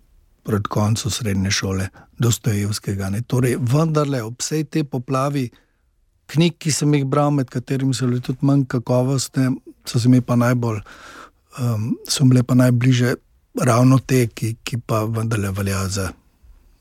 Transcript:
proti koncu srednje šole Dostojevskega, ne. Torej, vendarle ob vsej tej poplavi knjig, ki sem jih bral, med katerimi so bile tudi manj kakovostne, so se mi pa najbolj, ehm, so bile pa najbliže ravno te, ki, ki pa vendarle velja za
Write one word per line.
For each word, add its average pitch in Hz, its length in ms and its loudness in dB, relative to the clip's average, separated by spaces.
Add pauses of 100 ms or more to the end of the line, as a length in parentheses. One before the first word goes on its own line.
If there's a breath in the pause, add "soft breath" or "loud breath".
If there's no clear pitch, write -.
(420)
proti 104 260 -2
koncu 107 420 -2
srednje 98 400 -2
šole 95 380 -4 (300 loud breath)
Dostojevskega, 101 920 -2
ne. 104 120 -4
Torej, 123 380 0
vendarle 143 640 0
ob 113 180 -12
vsej 156 240 -4
tej 156 200 -4
poplavi 135 640 -4 (760 soft breath)
knjig, 160 320 0
ki 156 140 -2
sem 147 220 2
jih 139 100 2
bral, 147 260 2
med 139 200 -2
katerimi 135 440 -2
so 127 120 -4
bile 123 140 0
tudi 127 220 -6
manj 139 260 4
kakovostne, 127 840 0 (340)
so - 140 -4
se 117 100 2
mi 127 120 8
pa 123 160 0
najbolj, 120 440 0 (800 loud breath)
ehm, 120 320 -2 (180)
so - 160 0
bile 127 180 6
pa 127 120 0
najbliže 123 600 4 (460)
ravno 127 380 4
te, 127 280 2
ki, 113 380 -6
ki - 220 -6
pa 110 180 -2
vendarle 110 460 -2
velja 95 380 -4
za 92 240 -6 (680)